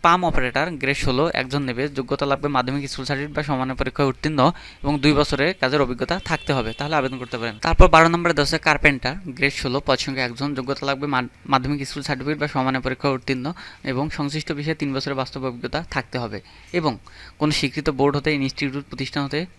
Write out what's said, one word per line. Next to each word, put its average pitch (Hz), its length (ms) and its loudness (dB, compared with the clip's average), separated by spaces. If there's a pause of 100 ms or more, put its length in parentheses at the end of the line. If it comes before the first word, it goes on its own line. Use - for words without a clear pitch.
পাম্প 175 260 4
অপারেটর 135 380 2 (160)
গ্রেড 135 220 0
ষোলো 135 200 2 (160)
একজন 131 280 -2
নেবে। 127 200 -2 (100)
যোগ্যতা 135 280 -2
লাগবে 139 300 0
মাধ্যমিক 131 360 0
স্কুল 135 160 -6
সার্টিফিকেট 147 280 -4
বা 151 120 -2
সমানের 131 320 -2
পরীক্ষায় 135 320 0
উত্তীর্ণ 151 280 -2 (420)
এবং 139 100 0 (100)
দুই 147 100 6
বছরের 143 380 2 (100)
কাজের 135 260 2
অভিজ্ঞতা 127 380 -2
থাকতে - 320 -2
হবে, 113 220 -2
তাহলে 147 220 -4
আবেদন 131 220 -4
করতে 127 180 -8
পারেন। 113 240 -4
তারপর 165 300 10
বারো 165 140 10
নম্বরে 170 260 2
দেওয়া 143 140 2
আছে 160 100 0
কার্পেন্টার 147 560 2 (220)
গ্রেড 139 260 0
ষোলো, 131 240 -2
পদ 131 180 4
সংখ্যা 135 240 -2
একজন। 123 200 -6 (100)
যোগ্যতা 131 320 -4
লাগবে 139 160 -4
মা-, 127 260 -2 (200)
মাধ্যমিক 139 280 0 (100)
স্কুল 147 180 -8
সার্টিফিকেট 143 340 -4
বা 147 120 -2
সমানের 131 320 0
পরীক্ষায় 131 300 0
উত্তীর্ণ 127 300 -4 (460)
এবং 131 120 -2 (140)
সংশ্লিষ্ট 147 300 -4 (100)
বিষয়ে 156 240 -4
তিন 143 120 -2
বছরের 135 280 -4
বাস্তব 131 180 -8 (100)
অভিজ্ঞতা 123 300 -6 (140)
থাকতে - 280 -6
হবে 104 160 -8 (400)
এবং 156 140 0 (480)
কোনো 151 180 2
স্বীকৃত 147 300 -2 (100)
বোর্ড 143 200 4
হতে 143 120 0 (100)
ইনস্টিটিউট 135 500 -4
প্রতিষ্ঠান 143 360 -6
হতে 139 140 -4 (180)